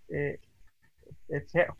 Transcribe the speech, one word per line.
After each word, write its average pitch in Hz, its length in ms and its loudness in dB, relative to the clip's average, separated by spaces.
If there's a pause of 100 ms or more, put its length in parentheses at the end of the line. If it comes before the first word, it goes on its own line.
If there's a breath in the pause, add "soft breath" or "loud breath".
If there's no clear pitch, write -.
eh, 143 300 -2 (880)
o - 200 -2
sea, 170 200 6 (120)